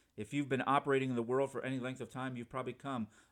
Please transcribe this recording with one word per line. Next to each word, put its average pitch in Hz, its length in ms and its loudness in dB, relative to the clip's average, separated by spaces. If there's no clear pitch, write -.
If 107 180 -6
you've 143 140 0
been 127 180 2
operating 135 440 4
in 127 40 0
the 120 80 2
world 131 300 2
for 123 120 -4
any 131 140 -2
length 127 220 -4
of 117 100 -8
time, 131 260 -6
you've 120 140 -8
probably 127 220 -4
come 123 340 -4